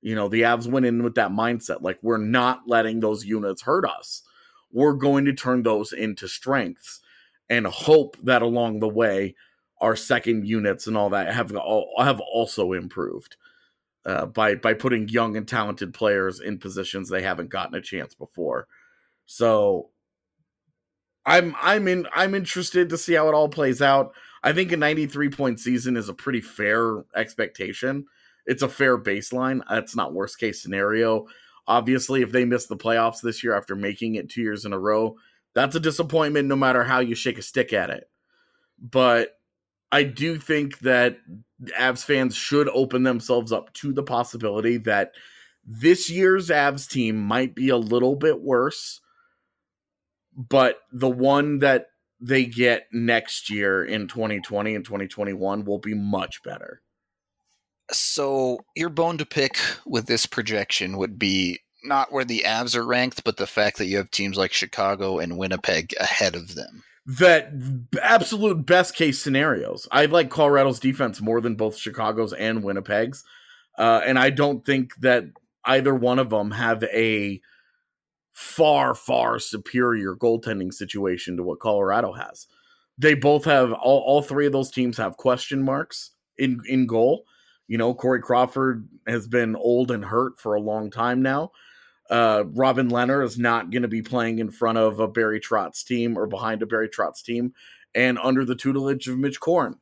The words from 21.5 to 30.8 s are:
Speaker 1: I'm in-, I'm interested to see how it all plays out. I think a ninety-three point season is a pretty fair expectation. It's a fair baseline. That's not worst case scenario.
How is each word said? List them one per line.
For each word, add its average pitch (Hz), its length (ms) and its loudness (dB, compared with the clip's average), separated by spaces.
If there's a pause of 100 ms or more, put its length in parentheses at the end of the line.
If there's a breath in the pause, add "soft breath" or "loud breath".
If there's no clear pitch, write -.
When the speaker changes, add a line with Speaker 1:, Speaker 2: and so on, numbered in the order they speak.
Speaker 1:
I'm 196 260 2
in-, 180 260 0
I'm 196 220 2
interested 180 540 0
to 160 80 -4
see 170 160 -2
how 156 160 4
it 151 40 4
all 151 160 4
plays 135 320 0
out. 135 320 4 (300 loud breath)
I 147 100 4
think 175 180 0
a 170 60 0
ninety-three 147 520 0
point 131 300 -2
season 123 360 -2
is 110 140 -4
a - 60 -10
pretty 123 260 -4
fair 110 640 0 (120)
expectation. 113 920 -6 (420 soft breath)
It's 131 160 -2
a 131 40 0
fair 131 300 -2
baseline. 120 720 -4
That's 110 260 -4
not 82 180 -4
worst 95 260 -8
case 110 220 -6
scenario. 107 680 0 (400 loud breath)